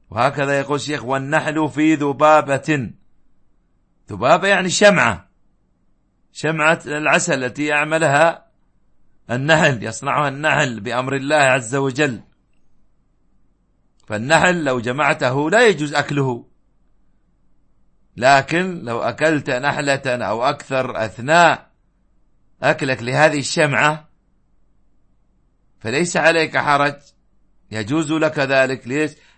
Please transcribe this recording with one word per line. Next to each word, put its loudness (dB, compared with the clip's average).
وهكذا 0
يقول -4
الشيخ: -6
"وَالنَّحْلُ -2
فِي 2
ذُبَابَةٍ". 2
ذُبَابَةٍ 2
يعني 2
شمعة، 4
شمعة 0
العسل 0
التي -6
يعملها 2
النحل، 2
يصنعها -4
النحل -2
بأمر -4
الله -2
عز 2
وجل. -2
فالنحل 0
لو 0
جمعته -2
لا 4
يجوز 0
أكله، -4
لكن 2
لو -6
أكلت -2
نحلة -2
أو -2
أكثر -4
أثناء 2
أكلك -2
لهذه 0
الشمعة، -2
فليس -4
عليك 2
حرج، 0
يجوز -4
لك 0
ذلك. 0
ليش؟ -4